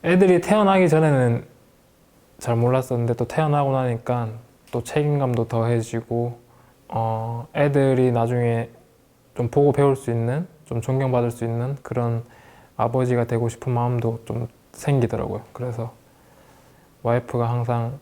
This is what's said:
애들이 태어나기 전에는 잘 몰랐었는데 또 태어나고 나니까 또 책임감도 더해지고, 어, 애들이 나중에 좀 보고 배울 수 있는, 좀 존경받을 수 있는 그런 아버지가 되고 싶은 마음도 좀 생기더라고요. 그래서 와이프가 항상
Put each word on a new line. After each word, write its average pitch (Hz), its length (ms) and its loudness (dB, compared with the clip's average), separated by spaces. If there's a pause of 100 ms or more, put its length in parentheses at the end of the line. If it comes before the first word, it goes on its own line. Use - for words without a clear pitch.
애들이 180 360 6
태어나기 196 480 4
전에는 143 560 2 (920)
잘 120 160 -2
몰랐었는데 120 600 0
또 117 120 -2
태어나고 147 460 0
나니까 123 560 -2 (420)
또 120 140 -4
책임감도 139 640 0
더해지고, 117 920 -2 (500)
어, 113 680 -4
애들이 135 560 4
나중에 117 580 0 (640)
좀 123 160 -2
보고 143 220 4
배울 139 240 4
수 135 140 -8
있는, 120 360 -2 (200)
좀 117 140 -4
존경받을 127 500 0
수 117 140 -8
있는 117 380 -4
그런 120 420 -4 (520)
아버지가 120 480 0
되고 117 240 -2
싶은 - 240 -6
마음도 117 540 -2
좀 120 220 -6 (240)
생기더라고요. 117 680 -2 (100)
그래서 117 400 -8 (1080)
와이프가 120 460 -2
항상 120 540 -2